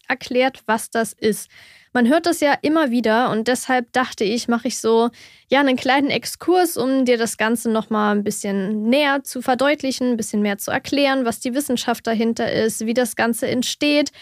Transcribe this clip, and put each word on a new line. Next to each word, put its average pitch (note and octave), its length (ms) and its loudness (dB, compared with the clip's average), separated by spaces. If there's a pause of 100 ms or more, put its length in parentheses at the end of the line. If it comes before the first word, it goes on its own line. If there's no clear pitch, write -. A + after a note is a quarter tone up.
erklärt, B3+ 600 -2
was A3+ 220 -2
das A3+ 220 -2
ist. - 380 -4 (420)
Man A#3+ 160 2
hört E4 200 2
das E4+ 120 0
ja C#4+ 220 2
immer D4+ 300 2
wieder A3+ 400 2
und A3 180 -2
deshalb B3+ 420 -2
dachte B3+ 320 -2
ich, A#3 240 -2
mache A#3 220 -2
ich - 80 -8
so, A3+ 320 2 (400)
ja, C4 100 6
einen C4+ 160 4
kleinen C4 360 2
Exkurs, F4 680 0
um C4 260 2
dir B3 140 2
das A3+ 180 -2
Ganze A3+ 340 0
noch A3 200 0
mal G#3 260 0
ein G#3 80 0
bisschen G#3 680 -4
näher C#4 340 2
zu - 180 -10
verdeutlichen, C4 720 0
ein A#3 60 -2
bisschen G#3+ 240 -2
mehr G#3 160 0
zu - 140 -8
erklären, C4+ 540 0
was A3+ 160 -4
die B3 120 -4
Wissenschaft B3 540 -2
dahinter A3+ 420 0
ist, A3 360 -2
wie A3+ 80 0
das B3 240 -2
Ganze A3+ 320 0
entsteht, D4 640 0 (100)